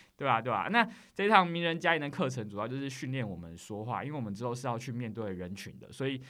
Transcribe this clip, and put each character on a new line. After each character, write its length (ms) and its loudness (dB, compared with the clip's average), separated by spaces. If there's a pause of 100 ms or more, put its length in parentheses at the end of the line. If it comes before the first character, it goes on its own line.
(160)
对 100 -4
吧？” 140 6
对 100 -2
吧？ 200 2
那 180 4 (260)
这 120 0
一 20 4
趟 180 10
名 160 -2
人 160 2
加 140 6
言 80 4
的 80 -2
课 220 0
程 180 -4
主 80 -10
要 100 0
就 120 -6
是 100 -4
训 240 -6
练 160 -2
我 80 -6
们 220 -10
说 260 -8
话， 180 -2
因 80 -6
为 60 -6
我 60 -4
们 100 -4
之 120 -6
后 100 -2
是 120 -8
要 120 0
去 120 -6
面 220 -4
对 180 -4
人 240 -6
群 240 -12
的， 140 -18
所 160 -2
以 100 -2 (100)